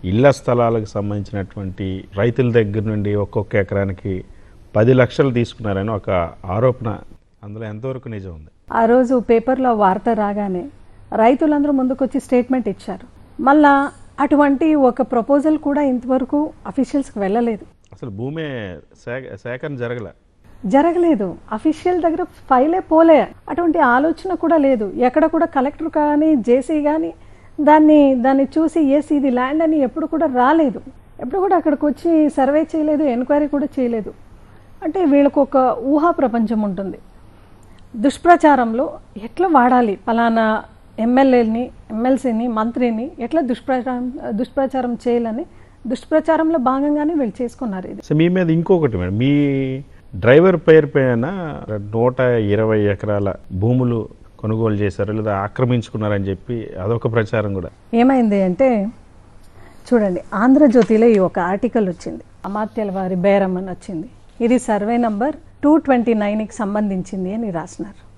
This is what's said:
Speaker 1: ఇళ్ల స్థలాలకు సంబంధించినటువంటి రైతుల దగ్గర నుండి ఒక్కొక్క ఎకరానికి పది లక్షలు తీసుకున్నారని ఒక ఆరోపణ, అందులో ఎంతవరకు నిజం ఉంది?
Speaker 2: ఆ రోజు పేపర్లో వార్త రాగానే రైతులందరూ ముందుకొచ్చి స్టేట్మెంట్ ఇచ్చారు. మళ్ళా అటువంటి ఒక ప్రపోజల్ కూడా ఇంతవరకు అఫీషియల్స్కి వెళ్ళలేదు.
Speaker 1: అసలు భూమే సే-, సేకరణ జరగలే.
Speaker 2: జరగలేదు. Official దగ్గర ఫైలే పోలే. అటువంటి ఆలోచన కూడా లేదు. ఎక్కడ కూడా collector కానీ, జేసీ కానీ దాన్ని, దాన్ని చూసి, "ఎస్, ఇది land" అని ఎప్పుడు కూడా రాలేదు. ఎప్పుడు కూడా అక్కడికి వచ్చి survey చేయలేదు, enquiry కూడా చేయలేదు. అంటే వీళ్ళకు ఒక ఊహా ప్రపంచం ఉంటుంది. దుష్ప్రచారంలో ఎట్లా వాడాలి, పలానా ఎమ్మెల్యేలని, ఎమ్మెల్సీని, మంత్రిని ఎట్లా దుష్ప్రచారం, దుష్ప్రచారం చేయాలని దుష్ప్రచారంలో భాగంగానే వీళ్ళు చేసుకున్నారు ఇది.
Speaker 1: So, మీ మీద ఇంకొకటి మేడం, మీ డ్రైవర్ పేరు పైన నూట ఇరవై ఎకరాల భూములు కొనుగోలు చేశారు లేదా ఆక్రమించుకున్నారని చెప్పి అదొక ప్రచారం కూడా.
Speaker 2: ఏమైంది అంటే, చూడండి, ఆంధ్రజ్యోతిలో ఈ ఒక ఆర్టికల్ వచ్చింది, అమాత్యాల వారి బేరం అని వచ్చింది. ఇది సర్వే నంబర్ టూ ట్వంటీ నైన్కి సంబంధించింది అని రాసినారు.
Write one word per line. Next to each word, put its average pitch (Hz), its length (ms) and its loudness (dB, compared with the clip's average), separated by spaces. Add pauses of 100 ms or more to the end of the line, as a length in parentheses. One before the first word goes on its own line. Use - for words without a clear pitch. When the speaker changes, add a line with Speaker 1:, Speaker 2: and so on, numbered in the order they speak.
Speaker 1:
ఇళ్ల 110 280 4
స్థలాలకు 117 540 0
సంబంధించినటువంటి 98 1200 -8 (120)
రైతుల 120 340 0
దగ్గర 110 300 0
నుండి 104 340 -2
ఒక్కొక్క 101 400 -4
ఎకరానికి 98 680 -4 (520)
పది 113 180 4
లక్షలు 127 380 2
తీసుకున్నారని 110 600 -4
ఒక 92 380 -2 (160)
ఆరోపణ, 110 520 -2 (460)
అందులో 107 220 -14
ఎంతవరకు 117 440 -10
నిజం 98 200 -12
ఉంది? 78 180 -18 (260)
Speaker 2:
ఆ 226 120 0
రోజు 247 340 2
పేపర్లో 240 540 0
వార్త 208 360 0
రాగానే 208 560 -4 (500)
రైతులందరూ 285 560 2
ముందుకొచ్చి 262 500 -2
స్టేట్మెంట్ 247 480 -2
ఇచ్చారు. - 720 -14
మళ్ళా 285 500 4 (280)
అటువంటి 285 560 2
ఒక 262 260 2
ప్రపోజల్ 277 560 0
కూడా 294 240 -2
ఇంతవరకు 262 720 -2 (160)
అఫీషియల్స్కి 262 520 -4
వెళ్ళలేదు. 214 460 -2 (280)
Speaker 1:
అసలు 123 160 -14
భూమే 123 680 -8 (300)
సే-, 127 300 -10
సేకరణ 127 400 -10
జరగలే. 120 340 -8 (560)
Speaker 2:
జరగలేదు. 285 680 0 (160)
Official 311 500 -2
దగ్గర 339 220 -2
ఫైలే 302 560 0
పోలే. 320 480 6 (220)
అటువంటి 339 300 0
ఆలోచన 302 540 2
కూడా 330 240 2
లేదు. 254 400 2
ఎక్కడ 254 280 2
కూడా 320 200 0
collector 302 440 -4
కానీ, 302 460 2
జేసీ 262 480 0
కానీ 320 300 -2 (480)
దాన్ని, 302 540 6
దాన్ని 269 280 2
చూసి, 320 380 0
"ఎస్, 285 320 2
ఇది 277 160 0
land" 262 340 0
అని 311 160 2
ఎప్పుడు 285 260 -2
కూడా 320 200 -2
రాలేదు. 262 560 2 (400)
ఎప్పుడు 277 180 -4
కూడా 381 180 2
అక్కడికి 302 280 0
వచ్చి 311 440 2
survey 294 460 0
చేయలేదు, 302 280 0
enquiry 285 440 0
కూడా 285 200 -2 (120)
చేయలేదు. 233 340 -4 (720)
అంటే 349 220 -2
వీళ్ళకు 285 360 2
ఒక 262 380 0
ఊహా 285 320 0
ప్రపంచం 233 500 -2
ఉంటుంది. 196 360 -6 (960)
దుష్ప్రచారంలో 277 1040 2 (240)
ఎట్లా 349 240 -2
వాడాలి, 247 600 2
పలానా 226 560 0 (360)
ఎమ్మెల్యేలని, 247 720 2 (220)
ఎమ్మెల్సీని, 240 560 -2
మంత్రిని 233 720 -4
ఎట్లా 311 220 -2
దుష్ప్రచారం, 247 720 -4 (160)
దుష్ప్రచారం 247 680 -4 (100)
చేయాలని 240 380 -2 (420)
దుష్ప్రచారంలో 320 720 0
భాగంగానే 294 560 0
వీళ్ళు 254 300 -4
చేసుకున్నారు 214 440 -8
ఇది. - 140 -14 (100)
Speaker 1:
So, 151 60 2
మీ 160 100 4
మీద 180 220 0
ఇంకొకటి 160 480 2
మేడం, 92 200 -2
మీ 135 680 0 (320)
డ్రైవర్ 147 400 6 (120)
పేరు 156 200 6
పైన 127 380 0 (460)
నూట 113 480 -2
ఇరవై 110 600 2
ఎకరాల 101 540 -2 (200)
భూములు 120 560 0 (300)
కొనుగోలు 110 360 -2
చేశారు 101 380 -2
లేదా 107 240 -4
ఆక్రమించుకున్నారని 107 840 -2
చెప్పి 107 460 -8 (140)
అదొక 113 280 -2
ప్రచారం 107 420 -2
కూడా. 92 160 -8 (240)
Speaker 2:
ఏమైంది 233 480 2
అంటే, 202 460 0 (1080)
చూడండి, 202 280 0 (120)
ఆంధ్రజ్యోతిలో 233 760 4
ఈ 214 120 4
ఒక 185 200 0
ఆర్టికల్ 202 500 -2
వచ్చింది, 165 320 -12 (240)
అమాత్యాల 208 460 -6
వారి 185 240 -4
బేరం 190 420 2
అని 190 120 -8
వచ్చింది. 175 400 -10 (320)
ఇది 240 180 2
సర్వే 214 380 -2
నంబర్ 233 380 -2 (280)
టూ 294 140 4
ట్వంటీ 240 360 2
నైన్కి 208 420 -2
సంబంధించింది 196 760 -4
అని 220 180 -6
రాసినారు. 175 540 -12 (120)